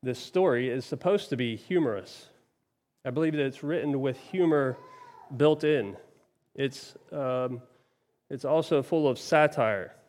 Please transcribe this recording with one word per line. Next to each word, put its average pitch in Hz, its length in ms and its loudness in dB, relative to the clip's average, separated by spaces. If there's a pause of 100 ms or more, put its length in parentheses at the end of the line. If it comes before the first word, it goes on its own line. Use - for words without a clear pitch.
this 127 160 -4
story 131 500 0
is 127 160 -4
supposed 202 460 -2
to 175 60 -2
be 117 200 -2
humorous. 120 720 -4 (760)
I 131 40 -4
believe 156 220 0
that 147 120 0
it's 131 180 -6
written 147 380 -2
with 131 180 -2
humor 151 600 0 (580)
built 151 280 4
in. 117 320 0 (580)
It's, 139 400 -6 (160)
um, 127 520 -4 (680)
it's 139 140 -10
also 151 380 2
full 151 260 2
of 123 100 0
satire. 131 760 2 (140)